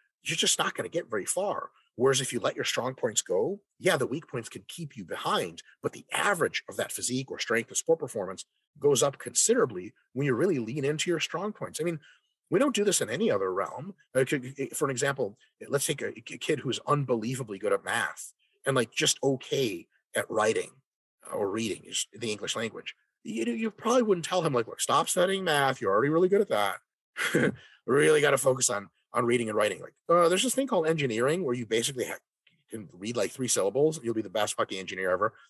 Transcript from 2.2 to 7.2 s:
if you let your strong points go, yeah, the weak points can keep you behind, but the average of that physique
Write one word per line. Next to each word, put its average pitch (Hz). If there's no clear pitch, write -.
if 127
you 120
let -
your 131
strong 127
points 110
go, 127
yeah, 175
the 127
weak 165
points 117
can 95
keep 165
you 104
behind, 98
but -
the -
average 175
of 104
that 110
physique 127